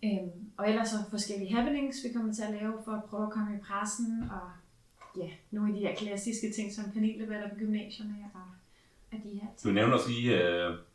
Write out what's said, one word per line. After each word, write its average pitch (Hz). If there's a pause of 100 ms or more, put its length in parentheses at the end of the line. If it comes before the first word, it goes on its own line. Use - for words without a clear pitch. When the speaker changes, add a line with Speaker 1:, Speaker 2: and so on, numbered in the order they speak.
Speaker 1:
Øhm, 185 (260)
og 202
ellers 220
så 214 (140)
forskellige 196
happenings, 277
vi 233
kommer 220
til 214
at 208
lave 214 (120)
for 220
at 208
prøve 214
at 214
komme 208
i - (100)
pressen, 220
og - (720)
ja, 165 (220)
nogle 208
af 190
de 196
der -
klassiske 208
ting, 208
som 214 (100)
paneldebatter 214
på 202
gymnasierne 214 (200)
og, 185 (720)
og 220
de 208
her 208 (100)
ting. -
Speaker 2:
Du 110
nævner 113
også -
lige, 120
øh, 87 (200)